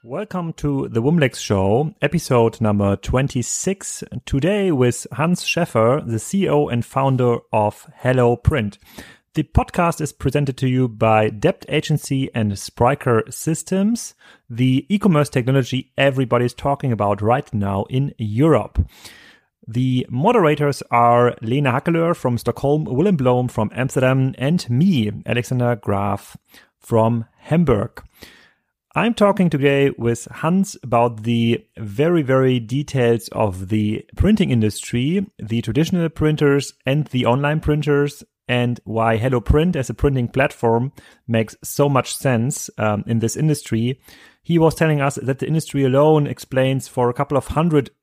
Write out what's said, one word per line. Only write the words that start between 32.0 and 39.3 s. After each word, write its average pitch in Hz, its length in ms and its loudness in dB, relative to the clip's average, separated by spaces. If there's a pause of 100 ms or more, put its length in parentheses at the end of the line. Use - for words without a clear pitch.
very 131 400 2
details 120 720 0
of 95 340 -4
the 107 380 -2 (100)
printing 185 360 2
industry, 123 840 -2
the 110 240 -4
traditional 160 460 0
printers 147 640 0 (120)
and 143 220 0
the 123 180 -2
online 143 340 0
printers, 147 640 -2 (240)
and 120 380 -2
why 113 320 0
Hello 120 240 0